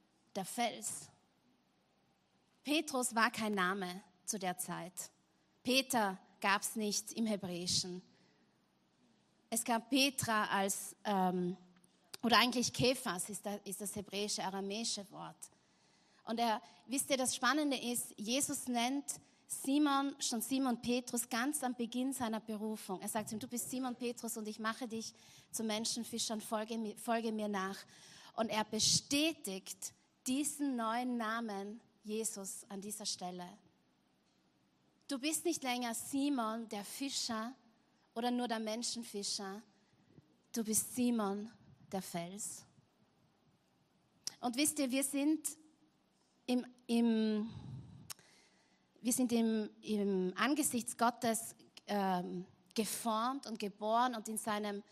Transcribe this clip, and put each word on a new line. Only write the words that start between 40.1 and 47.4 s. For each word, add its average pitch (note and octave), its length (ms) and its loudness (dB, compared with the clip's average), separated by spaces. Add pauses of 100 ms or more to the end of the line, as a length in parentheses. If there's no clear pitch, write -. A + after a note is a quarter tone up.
Du A#3 120 0
bist G#3+ 300 0
Simon, A3 560 2 (420)
der F#3+ 100 -2
Fels. F3+ 640 -8 (1800)
Und A#3+ 160 -2
wisst D4 220 4
ihr, C4+ 120 2
wir C4+ 140 4
sind D4 440 2 (960)
im, B3 180 2 (220)
im, A3 640 4 (1600)